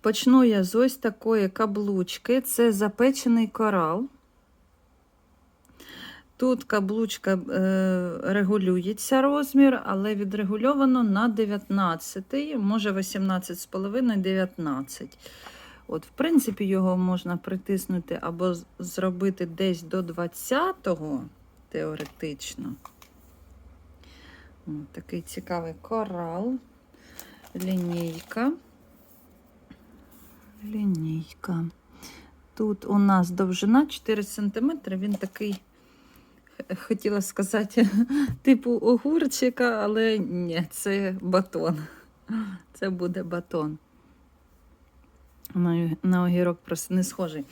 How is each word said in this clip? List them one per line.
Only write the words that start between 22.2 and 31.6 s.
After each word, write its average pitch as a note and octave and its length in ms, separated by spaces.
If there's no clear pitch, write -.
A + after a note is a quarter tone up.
От D3 200
такий E3+ 340
цікавий E3+ 580
корал. G3+ 800
Лінійка. F3 960
Лінійка. E3+ 1000